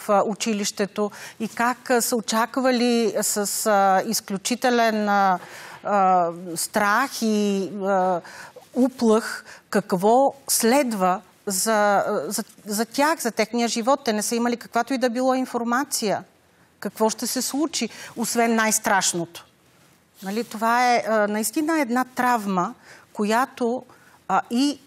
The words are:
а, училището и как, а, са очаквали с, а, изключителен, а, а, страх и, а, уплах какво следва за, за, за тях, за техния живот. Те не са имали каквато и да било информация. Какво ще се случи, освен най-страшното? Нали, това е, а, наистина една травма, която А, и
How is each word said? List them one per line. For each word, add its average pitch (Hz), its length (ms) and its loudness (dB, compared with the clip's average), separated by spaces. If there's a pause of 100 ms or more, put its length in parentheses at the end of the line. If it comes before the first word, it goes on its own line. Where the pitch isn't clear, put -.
а, 202 160 4
училището 208 880 -4 (280)
и 220 80 -4
как, 240 420 -4
а, 240 120 2
са 247 140 -2
очаквали 240 1040 0
с, - 440 -4
а, 196 400 4
изключителен, 220 1040 0
а, 196 300 2 (440)
а, 185 460 4 (260)
страх 208 680 0
и, 208 480 0 (160)
а, 185 360 2 (520)
уплах 240 720 2 (240)
какво 220 640 2 (140)
следва 220 760 2 (240)
за, 208 600 2 (220)
за, 214 160 -6 (220)
за 214 200 -2
тях, 285 340 0
за 226 120 -4
техния 233 360 0
живот. 240 380 0
Те 220 80 0
не 208 80 -2
са 233 140 -2
имали 240 220 0
каквато 240 360 -2
и 262 40 0
да 247 120 0
било 254 240 0
информация. 240 880 -2 (560)
Какво 220 300 0
ще 220 180 -6
се 254 140 -4
случи, 269 480 -2 (260)
освен 233 400 0
най-страшното? 208 880 0 (800)
Нали, 208 200 -4
това 233 500 0
е, 233 140 2
а, 214 200 2
наистина 302 520 -2
една 254 260 0 (100)
травма, 202 580 0 (400)
която 233 720 -2 (500)
А, 190 160 2
и 269 360 0